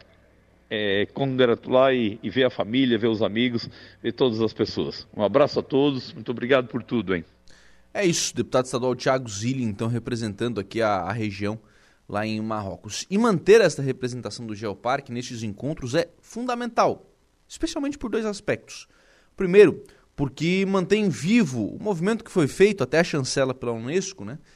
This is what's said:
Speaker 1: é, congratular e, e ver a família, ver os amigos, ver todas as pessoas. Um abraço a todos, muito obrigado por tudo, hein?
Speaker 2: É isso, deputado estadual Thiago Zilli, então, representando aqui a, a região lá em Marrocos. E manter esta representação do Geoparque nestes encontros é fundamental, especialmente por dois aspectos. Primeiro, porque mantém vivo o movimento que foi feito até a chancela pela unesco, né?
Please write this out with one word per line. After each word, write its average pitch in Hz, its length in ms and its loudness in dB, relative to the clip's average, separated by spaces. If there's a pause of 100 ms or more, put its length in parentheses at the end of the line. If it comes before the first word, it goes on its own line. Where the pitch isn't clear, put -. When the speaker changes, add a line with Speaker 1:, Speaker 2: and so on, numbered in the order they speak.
(680)
Speaker 1:
é, 104 380 0
congratular 127 880 2
e, 113 280 0
e 117 80 -6
ver 127 140 2
a 123 60 4
família, 117 500 0
ver 117 80 0
os 110 160 0
amigos, 113 440 -2 (360)
ver 117 80 -2
todas 113 300 0
as 110 120 0
pessoas. 92 640 -4
Um 107 80 -2
abraço 123 360 2
a - 40 -4
todos, 139 500 -2
muito 110 160 -12
obrigado 123 380 0
por 117 160 -8
tudo, 95 320 -2
hein? 82 100 -6 (680)
Speaker 2:
É 202 120 -2
isso, - 300 0
deputado 127 300 0
estadual 123 300 -2
Thiago 131 320 -2
Zilli, 120 360 -4
então, 113 240 -2
representando 117 720 -4
aqui 110 240 -4
a, 104 140 2
a 90 160 -4
região 104 440 -4 (520)
lá 104 160 -4
em 110 160 -4
Marrocos. 107 680 -8
E 190 80 0
manter 220 420 6
esta 160 220 2
representação 123 640 -6
do 110 100 -8
Geoparque 117 560 -6
nestes 120 320 -8
encontros 120 520 -6
é 170 140 0 (120)
fundamental, 240 880 -2 (380)
especialmente 294 500 -6
por - 120 -8
dois 220 160 -2
aspectos. - 640 -6 (480)
Primeiro, 185 480 6 (320)
porque 170 500 0
mantém 196 440 2
vivo 135 560 2
o - 160 -8
movimento 202 420 -2
que - 80 -20
foi 156 160 4
feito 196 360 4
até 151 160 2
a 175 40 4
chancela 131 500 0
pela 120 180 -4
unesco, 123 540 -4
né? 127 140 -12 (160)